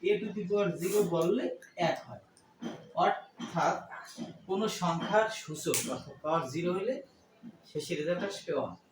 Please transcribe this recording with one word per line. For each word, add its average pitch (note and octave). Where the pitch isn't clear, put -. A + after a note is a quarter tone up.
a -
to A3
the G#3
power G3+
zero F#3+
বললে F#3+
এক -
হয়, -
অর্থাৎ -
কোনো G3
সংখ্যার F#3+
সূচক D#3
অর্থাৎ B2+
পাওয়ার D#3+
জিরো E3
হলে A#3
শেষের D3+
রেজাল্ট F3
আসবে -
ওয়ান। -